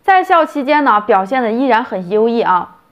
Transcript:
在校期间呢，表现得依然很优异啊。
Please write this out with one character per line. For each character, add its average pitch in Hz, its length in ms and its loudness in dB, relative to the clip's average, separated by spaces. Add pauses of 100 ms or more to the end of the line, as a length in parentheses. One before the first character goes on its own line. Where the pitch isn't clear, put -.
在 370 240 2
校 339 220 2
期 285 180 -8
间 294 180 0
呢， 233 240 2
表 196 160 2
现 254 200 -4
得 220 100 -2
依 254 140 -2
然 240 180 0
很 185 240 -8
优 214 180 0
异 233 140 -2
啊。 180 360 -2 (160)